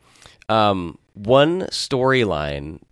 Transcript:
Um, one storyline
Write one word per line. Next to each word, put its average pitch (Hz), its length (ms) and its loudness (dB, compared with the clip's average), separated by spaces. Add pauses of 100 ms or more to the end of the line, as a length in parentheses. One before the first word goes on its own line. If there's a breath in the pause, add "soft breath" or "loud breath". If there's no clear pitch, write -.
(480 loud breath)
Um, 101 500 0 (160)
one 139 560 2
storyline 80 1080 -2 (120)